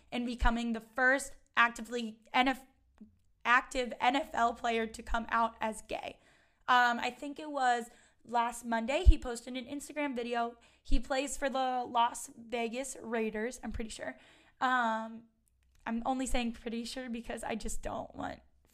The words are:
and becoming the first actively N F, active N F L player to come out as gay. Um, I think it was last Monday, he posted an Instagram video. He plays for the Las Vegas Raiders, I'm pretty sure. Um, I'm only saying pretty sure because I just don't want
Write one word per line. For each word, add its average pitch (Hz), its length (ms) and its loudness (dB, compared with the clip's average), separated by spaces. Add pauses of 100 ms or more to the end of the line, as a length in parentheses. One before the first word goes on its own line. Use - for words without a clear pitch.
(120)
and 240 140 -2
becoming 233 480 0
the 226 80 -6 (140)
first 269 360 4 (240)
actively 233 640 0 (160)
N 254 160 6
F, 262 100 0 (840)
active 247 560 2
N 262 140 4
F 311 180 0
L 233 200 2
player 226 340 0
to 220 140 -12
come 233 280 -2
out 226 320 2
as 220 260 -4
gay. - 300 -8 (500)
Um, 240 320 6
I 247 120 -2
think 285 280 -10
it 302 100 -10
was 247 360 2 (420)
last 233 380 -2
Monday, 233 400 0
he - 120 12
posted 247 380 -8
an 254 100 -8
Instagram 285 500 -6
video. 233 400 -2 (280)
He 262 160 6
plays 269 380 -2
for 269 120 -2
the 254 380 -2
Las 240 500 0
Vegas 233 640 -6
Raiders, 226 640 -4
I'm 226 80 -8
pretty 220 200 -8
sure. - 240 -10 (440)
Um, 226 600 0 (640)
I'm 233 200 -2
only 262 200 0
saying 240 260 0
pretty 233 320 -6
sure 254 260 -8
because 233 340 -8
I 226 120 -4
just 220 260 -4
don't - 320 -8
want - 260 -8 (340)